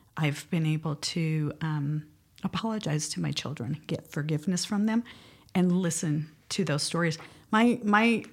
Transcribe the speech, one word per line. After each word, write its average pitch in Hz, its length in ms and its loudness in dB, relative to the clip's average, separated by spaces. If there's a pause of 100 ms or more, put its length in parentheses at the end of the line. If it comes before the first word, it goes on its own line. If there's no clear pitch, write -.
(180)
I've 147 320 -2
been 160 160 0
able 156 300 0
to, 156 680 -2
um, 151 440 -2 (380)
apologize 190 640 -2
to 180 120 -6
my 151 100 -2
children, - 560 -6
get - 240 -6
forgiveness 156 540 -2
from 208 200 0
them, 220 180 2 (520)
and 180 160 4
listen 160 580 0 (200)
to - 160 0
those 147 180 0
stories. 165 340 0 (340)
My, 240 320 6
my, 214 500 4